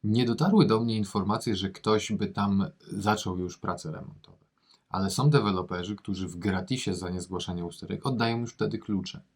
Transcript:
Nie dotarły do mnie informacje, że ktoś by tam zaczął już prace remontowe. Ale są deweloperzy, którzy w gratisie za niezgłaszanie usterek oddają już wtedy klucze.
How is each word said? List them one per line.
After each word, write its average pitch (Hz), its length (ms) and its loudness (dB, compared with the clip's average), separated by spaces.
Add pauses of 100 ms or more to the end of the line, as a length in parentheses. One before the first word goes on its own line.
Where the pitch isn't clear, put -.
Nie 113 220 4
dotarły 160 400 6
do 110 140 4
mnie 113 180 0
informacje, 104 580 0
że 95 140 -2
ktoś 107 420 0
by 101 160 0
tam 98 380 0 (260)
zaczął 101 480 0
już 90 180 -6
prace 85 340 -6
remontowe. - 460 -16 (520)
Ale 95 200 0
są 135 200 4
deweloperzy, 95 680 2
którzy 95 320 -6
w 85 80 -10
gratisie 95 580 -2
za 90 160 -6
niezgłaszanie 87 560 -6
usterek - 400 -10
oddają 117 340 0
już 117 140 -6
wtedy 107 240 -4
klucze. 95 440 -4 (140)